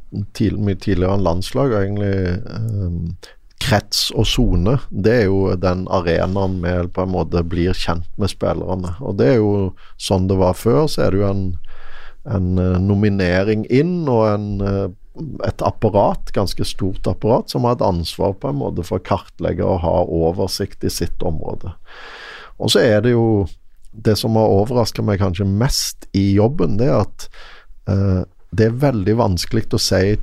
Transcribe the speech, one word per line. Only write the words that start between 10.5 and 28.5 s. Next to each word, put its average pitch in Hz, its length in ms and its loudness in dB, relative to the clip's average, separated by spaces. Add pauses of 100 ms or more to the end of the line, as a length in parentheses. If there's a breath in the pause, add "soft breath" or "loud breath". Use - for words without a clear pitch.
før, 139 320 2
så - 140 0
er 98 60 4
det 101 120 2
jo 101 60 2
en, 98 160 0 (800 loud breath)
en, 92 340 0
eh, 92 240 2
nominering 101 880 2
inn 160 380 2
og 113 180 4
en, 104 340 -2
eh, 98 280 0 (540)
et - 180 -4
apparat, 110 680 2
ganske 107 320 0
stort - 420 -2
apparat, 110 440 0
som 127 160 -2
har 120 100 4
et - 80 -2
ansvar 87 560 0
på - 80 -6
en 143 140 -4
måte 87 260 -4
for 98 100 -2
å 95 60 -6
kartlegge 87 560 -4
og 95 220 0
ha 85 160 2 (100)
oversikt 92 800 -2
i 98 80 0
sitt - 260 -2
område. 85 540 -4 (840 loud breath)
Og 110 140 0
så - 80 4
er 107 220 4
det 123 100 2
jo, 113 360 2 (440)
det 107 240 0
som 110 240 0
har 110 80 4
overrasket 107 560 2
meg 104 160 0
kanskje 90 240 0
mest 101 720 0
i 98 220 4
jobben, 139 420 2
det 123 80 4
er 131 140 2
at, - 240 -6 (680 loud breath)
eh, 98 320 2 (320)